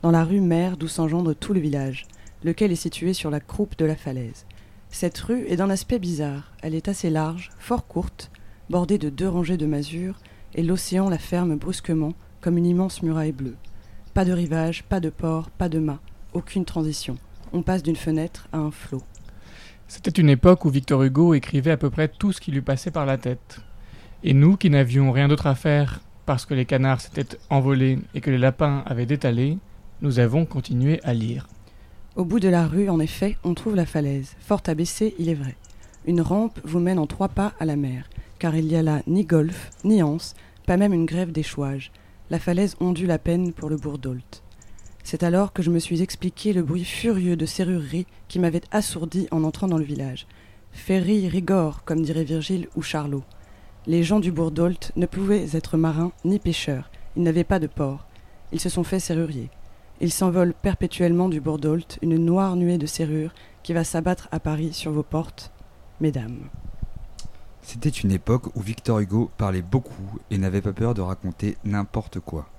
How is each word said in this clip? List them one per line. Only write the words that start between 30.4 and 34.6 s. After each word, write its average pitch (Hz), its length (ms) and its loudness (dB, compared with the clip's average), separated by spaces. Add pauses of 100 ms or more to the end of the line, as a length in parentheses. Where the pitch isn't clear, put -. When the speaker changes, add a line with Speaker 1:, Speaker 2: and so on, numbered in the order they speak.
Speaker 2:
continué 127 580 0
à 123 100 0
lire. 117 340 -2 (680)
Speaker 1:
Au 185 100 0
bout 202 140 2
de 190 100 4
la 170 180 6
rue, 190 220 2
en 170 100 2
effet, 175 440 0
on 175 100 0
trouve 208 220 -2
la 175 100 4
falaise, 139 540 -2
fort - 280 0